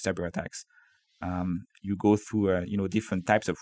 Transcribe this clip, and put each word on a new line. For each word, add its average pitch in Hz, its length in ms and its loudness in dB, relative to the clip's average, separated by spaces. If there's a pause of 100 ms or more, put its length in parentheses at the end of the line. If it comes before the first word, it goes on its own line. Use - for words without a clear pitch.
cyber 90 240 -2
attacks, - 380 -8 (560)
um, 90 400 -2 (180)
you 98 160 -4
go 104 180 6
through, 101 400 2
uh, 90 120 0
you 101 100 -4
know, 98 100 0
different 95 400 -2
types 107 220 4
of 85 140 -2